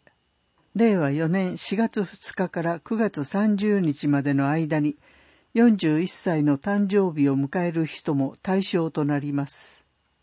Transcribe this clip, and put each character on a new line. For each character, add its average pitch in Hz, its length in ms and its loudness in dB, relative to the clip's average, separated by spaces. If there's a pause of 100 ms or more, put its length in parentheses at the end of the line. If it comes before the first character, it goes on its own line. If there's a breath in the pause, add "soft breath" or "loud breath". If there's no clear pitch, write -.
(760)
令 208 220 4
和 147 120 2
四 156 180 0
年 185 300 -2
四 - 180 -4
月 226 280 -2
二 - 320 -12
日 180 140 -2
か 175 120 -6
ら 165 180 -2
九 - 180 -6
月 202 260 -2
三 208 340 0
十 202 220 2
日 151 280 0
ま 143 140 2
で 139 140 0
の 139 160 2
間 156 280 0
に、 147 200 -2 (560 soft breath)
四 226 200 6
十 156 260 2
一 185 100 -2
歳 160 320 0
の 143 160 4
誕 202 260 0
生 190 340 0
日 143 100 4
を 135 60 2
迎 139 280 0
え 175 80 -2
る 160 160 -4
人 - 260 -4
も 139 300 0
対 190 180 0
象 165 300 -2
と 156 140 -2
な 147 120 0
り 143 160 -6
ま 143 140 -2
す。 - 360 -16 (400)